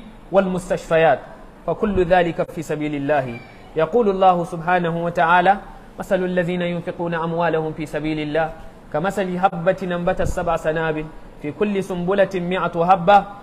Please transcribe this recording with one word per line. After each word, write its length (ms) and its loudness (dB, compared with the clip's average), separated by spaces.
والمستشفيات، 880 2
فكل 380 0
ذلك 460 2
في 100 -8
سبيل 340 -4
الله. 440 -2
يقول 340 2
الله 340 4
سبحانه 600 0
وتعالى: 540 4
"مثل 240 -2
الذين 380 -2
ينفقون 520 -4
أموالهم 600 -2
في 120 -8
سبيل 340 -4
الله 320 -2
كمثل 460 -2
حبة 440 0
أنبتت 440 -2
سبع 280 -2
سنابل 500 -2
في 100 -6
كل 320 -2
سنبلة 520 0
مائة 500 -2
حبة 380 6